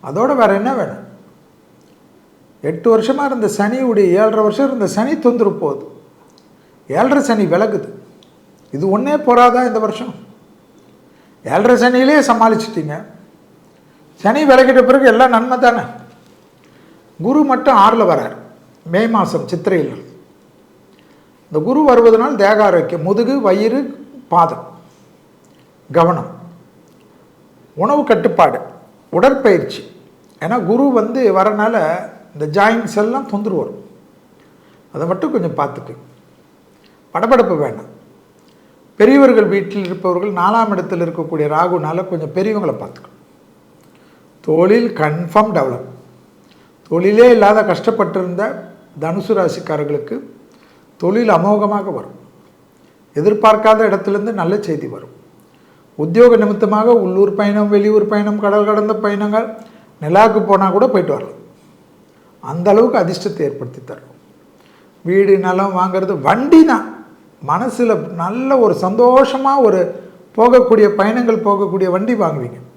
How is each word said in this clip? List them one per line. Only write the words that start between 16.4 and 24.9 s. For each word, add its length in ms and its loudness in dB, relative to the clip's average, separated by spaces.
குரு 220 2
மட்டும் 340 2
ஆறுல 260 4
வரார், 320 -2
மே 160 0
மாசம் 400 -2
சித்திரையில். 600 -4
இந்த 140 -2
குரு 220 0
வருவதனால் 480 4
தேக 280 2
ஆரோக்கியம், 380 0
முதுகு, 400 -2
வயிறு, 640 -2
பாதம் 400 -2